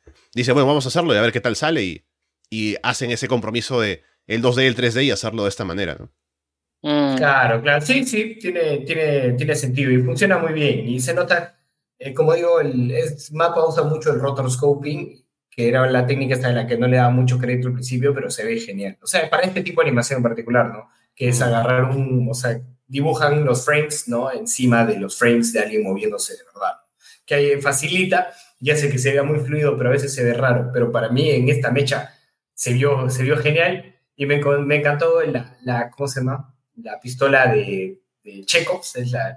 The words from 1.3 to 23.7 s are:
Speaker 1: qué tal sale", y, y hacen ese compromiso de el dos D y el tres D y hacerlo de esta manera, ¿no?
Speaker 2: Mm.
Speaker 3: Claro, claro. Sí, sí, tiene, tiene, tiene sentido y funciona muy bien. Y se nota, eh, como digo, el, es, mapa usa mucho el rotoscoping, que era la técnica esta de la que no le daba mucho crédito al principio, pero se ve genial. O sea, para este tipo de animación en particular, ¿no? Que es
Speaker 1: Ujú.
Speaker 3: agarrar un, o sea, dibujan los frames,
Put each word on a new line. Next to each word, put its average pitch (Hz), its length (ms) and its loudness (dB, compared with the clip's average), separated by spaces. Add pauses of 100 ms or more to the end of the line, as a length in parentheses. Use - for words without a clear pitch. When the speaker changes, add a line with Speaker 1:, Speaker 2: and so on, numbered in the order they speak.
Speaker 1:
qué 117 100 -4
tal 117 140 -2
sale", 151 280 0
y, 87 220 -8 (460)
y 107 320 -2
hacen 120 280 -2
ese 120 160 -4
compromiso 117 540 -2
de 101 220 -4 (240)
el 113 140 -2
dos 127 140 2
D 131 100 2
y - 20 6
el 120 80 2
tres 117 180 0
D 131 100 2
y 139 80 2
hacerlo 110 320 -4
de 101 60 0
esta - 160 -6
manera, 90 340 -4
¿no? - 120 -18 (680)
Speaker 2:
Mm. 147 360 0
Speaker 3:
Claro, 127 440 2
claro. 147 240 2
Sí, 262 200 2
sí, 220 340 -2
tiene, 165 460 -2
tiene, 143 480 0
tiene 135 220 0
sentido 131 360 0
y 127 100 6
funciona 175 360 2
muy 160 160 -2
bien. 143 340 0
Y 123 140 -2
se 127 120 -2
nota, 175 460 -2 (380)
eh, 131 160 -10
como 156 200 2
digo, 170 280 2
el, 127 300 0
es, 156 420 -4
mapa 165 340 2
usa 156 160 0
mucho 151 300 0
el 127 60 0
rotoscoping, 139 1080 -2 (240)
que 117 180 -2
era 131 220 2
la 123 160 2
técnica 127 300 0
esta 123 140 -2
de 120 40 2
la 113 140 -2
que 120 100 -2
no 123 100 2
le 127 100 4
daba 123 120 4
mucho 127 280 4
crédito 127 300 -2
al 127 60 -2
principio, 127 400 0
pero 139 160 -4
se - 160 -6
ve 113 140 -2
genial. - 420 -8
O - 60 -8
sea, 160 220 0
para 170 140 2
este 190 180 -2
tipo 165 200 -2
de 147 80 2
animación 123 280 -2
en 123 60 -2
particular, 117 480 0
¿no? 107 160 -16 (280)
Que 127 140 -2
es 123 80 2
Speaker 1:
Ujú. 127 80 2
Speaker 3:
agarrar 120 400 2
un, 127 440 0
o 117 40 -4
sea, 120 280 -4 (260)
dibujan 147 560 0
los 123 220 0
frames, 151 420 0